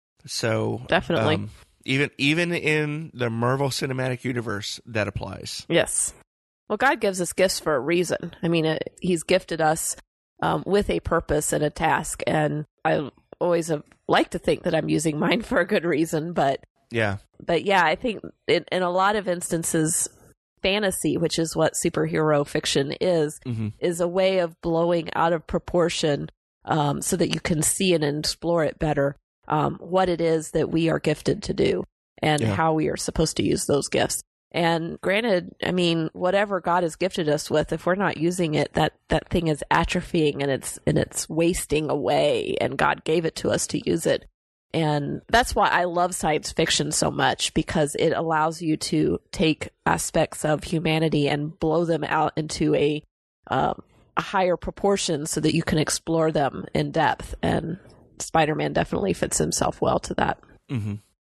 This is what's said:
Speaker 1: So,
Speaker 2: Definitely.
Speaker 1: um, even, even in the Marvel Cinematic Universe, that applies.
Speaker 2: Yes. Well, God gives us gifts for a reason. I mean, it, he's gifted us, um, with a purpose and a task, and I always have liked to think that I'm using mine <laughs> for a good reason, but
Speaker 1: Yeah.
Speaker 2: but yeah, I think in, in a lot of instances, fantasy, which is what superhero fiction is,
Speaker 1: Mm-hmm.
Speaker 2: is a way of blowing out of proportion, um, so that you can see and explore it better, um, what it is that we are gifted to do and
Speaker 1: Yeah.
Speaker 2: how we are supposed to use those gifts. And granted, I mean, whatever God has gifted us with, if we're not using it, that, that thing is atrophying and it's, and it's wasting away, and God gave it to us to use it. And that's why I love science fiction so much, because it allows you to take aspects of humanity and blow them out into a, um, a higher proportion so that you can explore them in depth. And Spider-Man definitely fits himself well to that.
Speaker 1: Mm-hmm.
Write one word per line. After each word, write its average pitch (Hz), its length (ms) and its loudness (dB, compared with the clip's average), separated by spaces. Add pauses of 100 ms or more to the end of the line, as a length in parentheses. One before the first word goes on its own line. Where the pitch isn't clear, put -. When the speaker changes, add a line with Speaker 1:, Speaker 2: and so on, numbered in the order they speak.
(260)
Speaker 1:
So, 110 640 -2
Speaker 2:
Definitely. 156 480 0
Speaker 1:
um, 104 140 -6 (340)
even, 135 340 0
even 165 340 2
in 151 640 -2
the 120 160 -2
Marvel 123 380 0
Cinematic 127 560 -4
Universe, 113 600 -6
that 107 220 -2
applies. - 600 -10
Speaker 2:
Yes. - 440 0 (560)
Well, - 80 -2
God 269 240 2
gives 190 200 0
us 170 120 -2
gifts 185 280 2
for 156 160 0
a 120 40 0
reason. 170 640 -2
I 160 60 0
mean, 170 160 2
it, - 360 -4
he's 175 220 0
gifted 175 380 0
us, 160 360 0 (460)
um, 160 240 0
with 202 240 2
a 170 100 0
purpose 160 520 0
and 151 100 0
a 151 80 0
task, 156 560 -2
and 151 400 0 (180)
I 156 260 0 (300)
always 170 280 0
have 156 160 -2 (240)
liked - 240 2
to 175 60 -4
think - 260 -2
that 170 100 -2
I'm 156 140 0
using 156 300 0
mine 220 240 0
<laughs> - 0 -
for 208 180 0
a 175 60 2
good 180 180 0
reason, 165 480 0
but 143 280 0 (300)
Speaker 1:
Yeah. 107 280 0 (260)
Speaker 2:
but 165 200 0
yeah, 185 200 4
I 160 100 2
think 226 280 -4 (260)
in, 160 240 4
in 180 100 0
a 175 80 0
lot 190 260 2
of 190 120 -4
instances, 165 800 -2 (540)
fantasy, 190 540 0
which 165 220 -2
is 165 160 0
what 160 200 2
superhero 156 720 0
fiction 151 540 -2
is, 160 460 0
Speaker 1:
Mm-hmm. 110 220 -4 (100)
Speaker 2:
is 175 220 -2
a 175 80 0
way 190 320 2
of 165 200 -2
blowing 170 540 2
out 170 180 2
of 160 140 -2
proportion, 160 840 0 (340)
um, 143 360 2
so - 160 -2
that 165 160 2
you 165 80 2
can 156 220 0
see 185 320 2
and 156 100 2
explore 151 600 0
it - 140 -2
better, 143 380 0 (320)
um, 147 300 0
what 185 300 0
it 165 120 0
is 160 300 0
that 156 180 2
we 165 220 2
are 151 80 2
gifted - 460 0
to - 100 -4
do - 300 0 (360)
and 151 220 2
Speaker 1:
Yeah. 104 120 0
Speaker 2:
how 160 200 2
we 156 140 0
are - 80 -2
supposed - 400 -2
to - 80 0
use - 220 0
those - 220 0
gifts. - 340 -2 (300)
And 165 500 0
granted, 190 600 0
I - 100 0
mean, 165 420 2
whatever 190 460 0
God 180 220 2
has 160 140 -2
gifted 175 320 -2
us 151 220 0
with, 151 220 0
if 160 120 -6
we're 175 100 2
not 190 220 0
using 170 380 0
it, 147 180 0
that, 156 220 2 (140)
that - 200 0
thing 170 200 0
is 147 220 0
atrophying 156 720 2
and 139 100 0
it's, - 360 -4
and 151 100 4
it's - 320 -2
wasting 160 640 0
away, 143 680 2
and 131 180 -2
God 147 260 0
gave 165 220 2
it - 100 -6
to - 140 -2
us - 180 0
to - 200 -4
use 165 180 0
it. - 180 0 (480)
And 147 560 0
that's 233 260 2
why 196 140 4
I 175 160 2
love 175 300 0
science 151 380 -2
fiction 156 380 0
so 156 200 0
much, 139 440 0
because 156 440 0
it 160 140 4
allows 160 500 0
you 156 160 0
to 156 400 0 (120)
take - 380 0 (160)
aspects - 600 0
of 151 200 0
humanity 156 640 2
and 147 300 -2
blow 160 260 2
them 160 200 0
out 151 320 0
into 151 380 0
a, 147 280 2 (460)
um, - 340 -2 (340)
a 160 60 0
higher 185 340 2
proportion 180 720 -2
so - 140 -4
that 156 140 2
you 165 100 2
can 160 140 0
explore 160 540 0
them 143 400 -2
in 147 200 -2
depth. - 500 0
And 165 360 -2 (420)
Spider-Man 151 520 0
definitely 170 400 0
fits - 240 -2
himself - 460 0
well - 180 2
to - 140 -8
that. - 240 -2 (320)
Speaker 1:
Mm-hmm. 107 240 -4 (320)